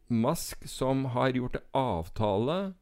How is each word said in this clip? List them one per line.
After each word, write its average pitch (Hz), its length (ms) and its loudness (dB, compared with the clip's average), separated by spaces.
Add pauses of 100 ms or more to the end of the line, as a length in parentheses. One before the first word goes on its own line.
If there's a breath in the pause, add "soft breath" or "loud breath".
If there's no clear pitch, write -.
Musk 117 560 0
som 135 400 0
har 127 260 2
gjort 123 300 -2
en - 60 -20 (100)
avtale 110 800 2 (220)